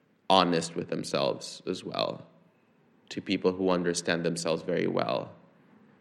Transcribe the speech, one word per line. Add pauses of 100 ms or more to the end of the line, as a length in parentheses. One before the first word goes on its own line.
(280)
honest
with
themselves
as
well, (840)
to
people
who
understand
themselves
very
well (720)